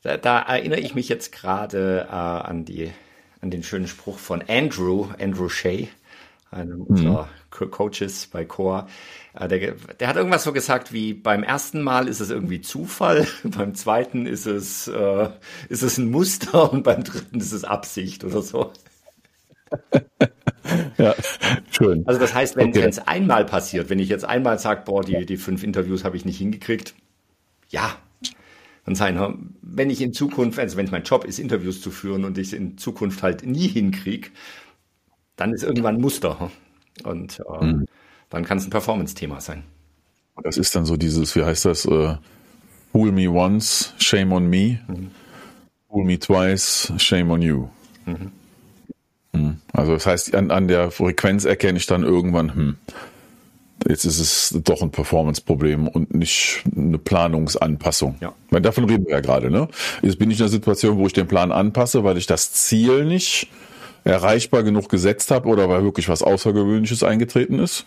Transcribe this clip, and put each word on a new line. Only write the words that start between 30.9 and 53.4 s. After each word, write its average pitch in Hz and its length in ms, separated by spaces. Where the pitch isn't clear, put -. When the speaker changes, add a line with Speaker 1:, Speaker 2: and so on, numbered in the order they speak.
Speaker 1:
mein 87 120
Job 127 220
ist, - 120
Interviews 95 440
zu 95 100
führen 98 340
und 95 140
ich's 95 140
in 95 260
Zukunft 104 420
halt 87 240
nie 151 220
hinkrieg, 107 640
dann 104 180
ist - 100
irgendwann 113 320
ein 117 60
Muster, 98 380
hm? 87 100
Und, 92 380
äh, 80 240
Speaker 2:
Mhm. 78 200
Speaker 1:
dann 85 120
kann's 95 220
ein 92 60
Performance-Thema 85 680
sein. 76 220
Speaker 2:
Das - 140
ist 87 180
dann 82 100
so 80 120
dieses, 78 380
wie 80 80
heißt 82 220
das, 87 200
äh, 78 300
"Fool 107 200
me 92 180
once, 92 680
shame 95 340
on 90 160
me. 104 380
Speaker 1:
Mhm. 92 240
Speaker 2:
Fool 101 160
me 92 120
twice, 95 800
shame 90 340
on 85 120
you." 69 240
Speaker 1:
Mhm. 90 260
Speaker 2:
Mhm. 78 240
Also 78 200
das 80 120
heißt, 90 280
an, 98 160
an 95 200
der 87 220
Frequenz 95 520
erkenne 95 340
ich 87 100
dann 90 160
irgendwann, 85 520
hm, 71 200